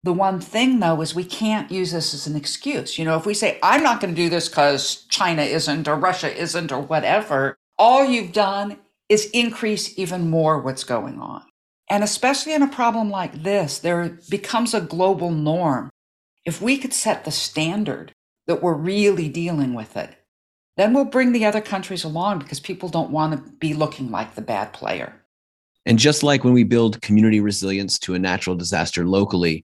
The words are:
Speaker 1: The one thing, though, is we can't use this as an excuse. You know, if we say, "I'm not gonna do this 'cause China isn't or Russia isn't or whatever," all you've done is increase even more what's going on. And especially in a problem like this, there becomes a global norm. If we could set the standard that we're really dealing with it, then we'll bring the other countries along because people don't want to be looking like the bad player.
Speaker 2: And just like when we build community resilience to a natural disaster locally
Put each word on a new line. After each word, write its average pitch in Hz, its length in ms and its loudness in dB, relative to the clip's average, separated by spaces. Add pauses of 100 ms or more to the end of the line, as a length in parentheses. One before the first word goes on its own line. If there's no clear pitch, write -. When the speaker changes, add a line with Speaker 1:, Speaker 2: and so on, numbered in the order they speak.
Speaker 1:
The 180 80 0
one 190 260 2
thing, 240 420 2
though, 165 200 2
is 160 140 -4
we 180 100 -4
can't 214 460 -2
use 180 220 -4
this 160 200 -2
as 143 140 -8
an 151 100 -4
excuse. - 640 -6
You 160 80 -2
know, 160 100 2
if 160 100 -4
we 208 80 -2
say, - 280 -2
"I'm 240 200 4
not 240 180 2
gonna 185 120 -4
do 170 160 0
this 165 200 -2
'cause 143 600 0
China 170 340 0
isn't 147 460 -2
or 151 80 2
Russia 180 400 0
isn't 170 340 -6
or 135 100 -4
whatever," 143 760 0 (220)
all 254 260 8
you've 226 280 0
done 202 440 0 (320)
is 208 240 2
increase 226 680 -2
even 180 300 -2
more 156 320 2
what's 131 240 -6
going 113 360 -4
on. - 220 -12 (460)
And 202 140 2
especially 277 520 0
in 294 80 4
a 277 60 4
problem 226 420 0
like 175 340 -8
this, 190 340 0
there 170 400 -2 (120)
becomes 226 420 -2
a 214 80 0
global 175 500 0
norm. 151 600 0 (560)
If 170 140 -6
we 262 180 2
could 262 160 -6
set - 300 -2
the 156 60 -6
standard 156 840 -4 (340)
that 165 160 0
we're 175 120 2
really 180 540 2
dealing 151 460 -2
with 110 220 -10
it, - 200 -8 (600)
then 208 180 4
we'll 277 100 4
bring 247 280 2
the 226 120 2
other 208 160 2
countries 190 440 -6
along 170 340 -2
because 143 220 -10
people 180 280 -10
don't 165 220 -2
want 156 220 0
to - 260 -8
be 151 160 -2
looking 147 360 -4
like 110 240 -6
the - 80 -12
bad 107 300 -4
player. - 420 -8 (680)
Speaker 2:
And 113 140 4
just 147 240 4
like 143 200 4
when 123 120 6
we 120 100 8
build 113 380 2
community 107 380 4
resilience 98 600 -2
to 92 140 -4
a 92 40 -2
natural 92 380 0
disaster 87 500 -2
locally 92 580 2 (140)